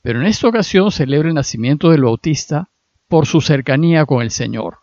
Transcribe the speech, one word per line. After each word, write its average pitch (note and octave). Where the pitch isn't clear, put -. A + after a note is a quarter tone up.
Pero A#2
en D#3
esta A3
ocasión G#3
celebra D3
el E3
nacimiento C#3
del D3+
Bautista D3+
por D#3+
su D#3+
cercanía D3+
con B2+
el A2
Señor. A2+